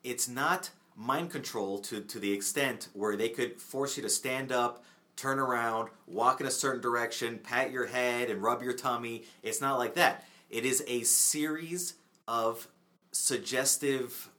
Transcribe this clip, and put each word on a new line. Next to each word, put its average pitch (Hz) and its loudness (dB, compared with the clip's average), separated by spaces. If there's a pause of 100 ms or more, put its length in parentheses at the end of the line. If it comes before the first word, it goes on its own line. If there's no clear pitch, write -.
it's 123 -2
not 156 0 (260)
mind 139 -2
control 101 -4
to, 107 -6
to 104 -10
the 101 0
extent 120 -2
where 104 0
they 113 2
could 123 -4
force 135 -4
you 135 -6
to - -4
stand 131 -2
up, 120 0 (320)
turn 135 0
around, 117 0 (180)
walk 117 4
in 139 0
a 123 0
certain 127 0
direction, 120 0
pat 127 0
your 123 -2
head, 123 0
and 98 -2
rub 120 2
your 123 -2
tummy. 120 -2 (200)
It's 110 -4
not 135 2
like 117 0
that. - 6 (260)
It 117 -2
is 127 2
a 123 0
series 160 2 (320)
of 113 0 (440)
suggestive 135 0